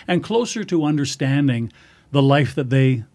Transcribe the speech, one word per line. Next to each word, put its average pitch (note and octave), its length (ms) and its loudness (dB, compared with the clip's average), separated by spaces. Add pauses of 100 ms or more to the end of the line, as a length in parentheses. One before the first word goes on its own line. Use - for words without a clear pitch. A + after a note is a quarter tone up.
and F3 140 0
closer A3+ 420 -4
to E3 200 -2
understanding C#3 880 -2 (400)
the C#3 120 2
life C#3 320 4
that C3 160 -4
they, C3 340 2 (100)